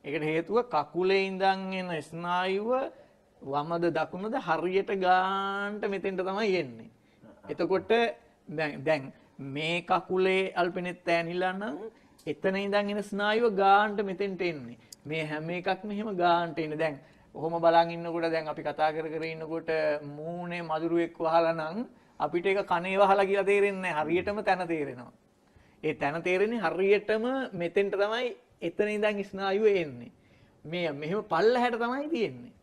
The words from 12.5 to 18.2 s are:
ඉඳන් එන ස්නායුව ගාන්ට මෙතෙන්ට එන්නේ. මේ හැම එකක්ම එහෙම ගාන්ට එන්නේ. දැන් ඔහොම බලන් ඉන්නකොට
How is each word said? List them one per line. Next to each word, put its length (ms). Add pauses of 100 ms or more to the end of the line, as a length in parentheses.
ඉඳන් 340
එන 120
ස්නායුව 500
ගාන්ට 500
මෙතෙන්ට 400
එන්නේ. 360 (220)
මේ 240
හැම 260
එකක්ම 400
එහෙම 240
ගාන්ට 440
එන්නේ. 200
දැන් 220 (340)
ඔහොම 200
බලන් 360
ඉන්නකොට 400